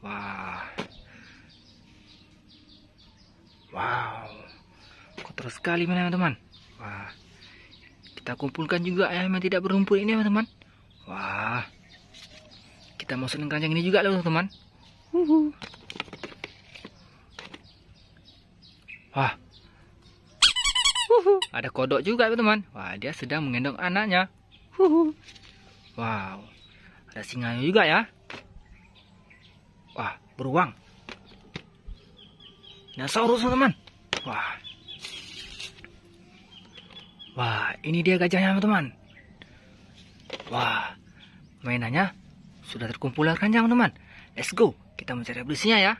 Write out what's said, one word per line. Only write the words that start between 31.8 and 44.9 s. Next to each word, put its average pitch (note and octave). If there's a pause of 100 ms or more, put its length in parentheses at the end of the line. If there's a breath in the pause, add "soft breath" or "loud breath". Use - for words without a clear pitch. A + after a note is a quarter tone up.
Dinosaurus, A3
teman. B3 (560)
Wah. - (2750)
Wah, A#2
ini E3
dia F#3
gajahnya, F#3+
teman. F#3+ (1600 loud breath)
Wah, - (720 loud breath)
mainannya B2 (560)
sudah A#2
terkumpul C#3+
keranjang, G#3+
teman. A#3+ (400 loud breath)
Let's -
go, G#3+ (240)